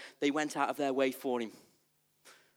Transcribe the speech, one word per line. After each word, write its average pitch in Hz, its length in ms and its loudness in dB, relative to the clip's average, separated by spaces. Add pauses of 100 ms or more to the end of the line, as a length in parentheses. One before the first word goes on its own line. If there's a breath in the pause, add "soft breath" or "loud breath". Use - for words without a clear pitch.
(200 loud breath)
they 143 100 4
went 151 260 -2
out 139 120 2
of 131 80 -4
their 139 160 0
way 135 200 4
for 123 280 -2
him. 110 100 -4 (1080 soft breath)